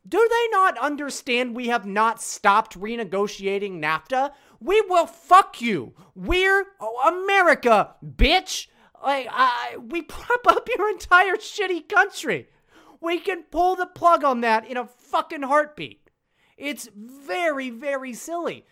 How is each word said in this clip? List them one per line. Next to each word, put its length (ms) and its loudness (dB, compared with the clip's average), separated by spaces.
Do 220 2
they 200 0
not 280 2
understand 800 -4
we 140 -6
have 160 -2
not 360 0
stopped 580 0
renegotiating 1000 -6
nafta? 540 -2
We 220 2
will 260 2
fuck 540 4
you. 340 -4
We're 520 0
America, 960 2
bitch. 640 0
Like, 300 -2
I, 460 0
we 240 -8
prop 460 -4
up 200 4
your 120 0
entire 460 2
shitty 540 -4
country. 600 -2
We 200 -2
can 240 -6
pull 320 0
the 120 -4
plug 360 2
on 180 2
that 260 0
in 100 -8
a 80 -6
fucking 580 -6
heartbeat. 680 -2
It's 380 -10
very, 720 -6
very 440 -8
silly. 580 -8